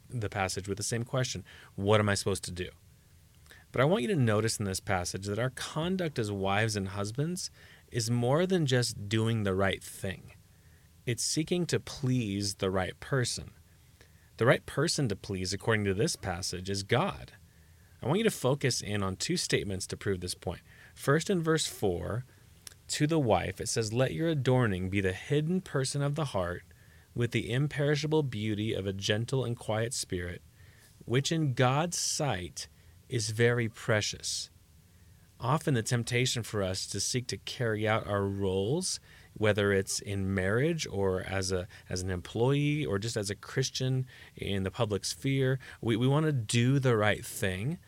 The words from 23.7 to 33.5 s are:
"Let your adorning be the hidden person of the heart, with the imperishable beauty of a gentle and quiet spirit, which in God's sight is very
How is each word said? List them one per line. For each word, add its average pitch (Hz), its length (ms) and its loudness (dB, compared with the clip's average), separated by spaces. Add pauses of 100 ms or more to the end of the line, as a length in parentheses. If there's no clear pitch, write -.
"Let 123 220 2
your 160 120 -2
adorning 123 640 2
be 101 100 2
the 92 120 2
hidden 156 480 0
person 143 420 -2
of 143 140 0
the 160 80 -2
heart, 87 400 -2 (500)
with 120 160 0
the 107 220 0
imperishable 147 720 2
beauty 107 500 -2
of 95 140 -2
a 98 40 -2
gentle 107 520 0
and 117 120 -2
quiet 110 380 -2
spirit, 87 480 -6 (600)
which 127 260 0
in 156 240 0
God's 139 420 2
sight 95 720 -4 (420)
is 110 220 -2
very 117 380 4